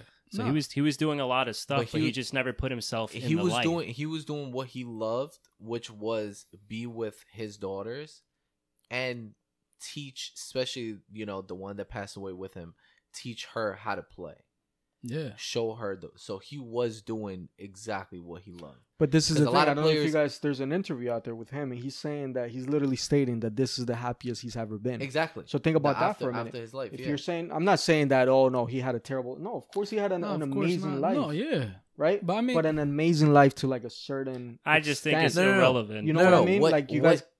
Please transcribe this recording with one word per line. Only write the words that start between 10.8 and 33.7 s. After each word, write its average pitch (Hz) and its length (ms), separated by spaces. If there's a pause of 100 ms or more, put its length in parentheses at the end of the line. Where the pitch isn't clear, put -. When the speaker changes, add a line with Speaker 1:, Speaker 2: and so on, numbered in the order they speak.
Speaker 3:
you 107 140
know, 98 160
the 95 120
one 98 220
that 98 120
passed 101 280
away 98 160
with 92 220
him, 85 200 (380)
teach - 420
her 107 200
how 104 200
to 90 80
play. 80 320 (720)
Speaker 2:
Yeah. 123 300
Speaker 3:
Show 113 380
her 104 220
the, 87 200
so 101 220
he - 200
was 117 440
doing 104 560
exactly 98 600
what 87 240
he 92 100
loved. 76 260 (180)
Speaker 4:
But 151 140
this 156 200
is 160 60
Speaker 3:
'Cause - 20
Speaker 4:
the 151 40
Speaker 3:
a 139 100
Speaker 4:
thing. - 20
Speaker 3:
lot 151 140
Speaker 4:
I - 40
Speaker 3:
of 139 40
Speaker 4:
don't 151 80
know 160 60
if 156 60
you 151 40 (100)
Speaker 3:
players 151 40 (180)
Speaker 4:
guys, - 60
there's 143 220
an 135 120
interview 143 380
out 117 140
there 117 100
with 113 160
him, 135 220
and 120 80
he's 135 140
saying 147 400
that 123 160
he's 127 160
literally 139 300
stating 123 440
that 110 140
this 131 240
is 127 80
the 120 100
happiest 120 440
he's 117 160
ever 110 220
been. 120 240
Speaker 3:
Exactly. 139 440
Speaker 4:
So 147 120
think 160 180
about 143 200
Speaker 3:
The 110 40
Speaker 4:
that 226 100
Speaker 3:
after, 196 140
Speaker 4:
for 127 60
a - 20
minute. 117 160
Speaker 3:
after 120 120
his 113 120
life, 127 220
Speaker 4:
If 123 60
Speaker 3:
yeah. 135 80
Speaker 4:
you're 147 100
saying, 170 340
I'm 156 120
not 190 160
saying 151 280
that, 131 200
oh, 131 200
no, 127 160
he 123 160
had 127 140
a 117 60
terrible, 131 360
no, 190 200
of 135 120
course 202 220
he 220 80
had 202 120
an, 180 120
Speaker 2:
No, 196 120
Speaker 4:
an 160 80
Speaker 2:
of 139 80
course 135 220
Speaker 4:
amazing 175 200
Speaker 2:
not. 139 80
Speaker 4:
life. 180 160
Speaker 2:
No, 226 160
yeah. 175 360 (300)
Speaker 4:
Right? 190 280
Speaker 2:
But 180 100
I 220 40
mean 247 160
Speaker 4:
But 160 100
an 156 120
amazing 151 560
life 139 220
to, - 120
like, 127 160